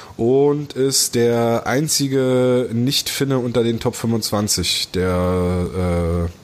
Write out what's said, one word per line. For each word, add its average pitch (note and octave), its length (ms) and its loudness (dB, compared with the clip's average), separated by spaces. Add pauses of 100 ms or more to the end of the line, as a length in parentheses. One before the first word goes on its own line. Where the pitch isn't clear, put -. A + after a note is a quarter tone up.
(160)
Und C#3+ 580 2
ist C3 400 0
der A#2 520 2
einzige B2+ 1080 2
Nicht-Finne C3+ 640 0
unter A#2+ 260 0
den A2+ 160 0
Top A#2+ 160 -2
fünfundzwanzig, G#2+ 960 -2
der, F2+ 1400 0 (160)